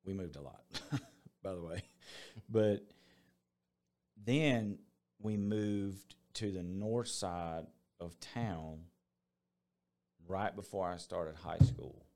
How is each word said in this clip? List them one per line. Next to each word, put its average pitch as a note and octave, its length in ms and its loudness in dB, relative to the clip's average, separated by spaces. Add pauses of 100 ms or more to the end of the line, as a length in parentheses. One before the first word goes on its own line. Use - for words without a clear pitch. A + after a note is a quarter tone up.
we G2 100 -2
moved F2+ 220 -6
a D2 40 -12
lot, C2+ 220 -14 (400)
<laughs> - 400 -20
by F#2+ 100 -4
the F2+ 80 -4
way. E2 220 -4 (680)
But G#2+ 380 6 (1400)
then A#2+ 540 4 (420)
we G#2+ 160 0
moved G2+ 800 0 (200)
to G#2+ 160 -2
the F#2 120 -4
north G#2+ 460 -2
side E2+ 580 -2 (340)
of E2+ 200 -10
town D#2+ 600 -6 (1500)
right F#2+ 280 0
before F#2+ 340 -2
I F2 80 -2
started F2 400 -4
high E2+ 220 -6
school. - 580 6